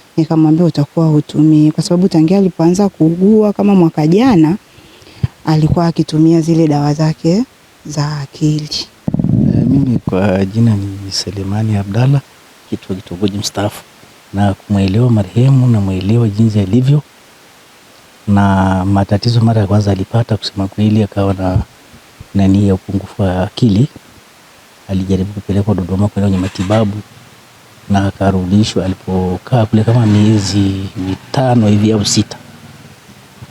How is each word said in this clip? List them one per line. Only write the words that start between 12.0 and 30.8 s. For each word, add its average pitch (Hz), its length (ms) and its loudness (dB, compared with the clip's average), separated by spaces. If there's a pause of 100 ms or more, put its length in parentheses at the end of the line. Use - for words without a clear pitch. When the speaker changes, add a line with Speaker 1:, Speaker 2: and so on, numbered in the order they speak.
Speaker 2:
kitu - 200 -10
wa 95 60 -6
kitongoji 95 420 -6
mstaafu. - 460 -8 (500)
Na 98 200 0
kumwelewa 101 580 0
marehemu, 123 560 2
namwelewa 104 640 0
jinsi 107 300 0
alivyo. 127 420 2 (1300)
Na 95 580 2
matatizo 101 560 0
mara 110 200 2
ya 95 60 0
kwanza 101 240 0
alipata, 98 460 -2
kusema 98 300 -6
kweli, 107 360 0
akawa 98 300 -2
na 92 240 -2 (760)
nani 98 320 2
ya 98 60 2
upungufu 98 480 -6
wa 92 220 -2
akili. 107 440 0 (1040)
Alijaribu 95 440 -4
kupelekwa 101 420 -4
Dodoma 92 320 -2
kwenda 101 220 -2
kwenye 95 120 -2
matibabu 101 560 -2 (920)
na 101 180 0
akarudishwa, 95 760 -2
alipokaa 92 800 -4
kule 110 180 0
kama 117 220 2
miezi 104 680 2 (340)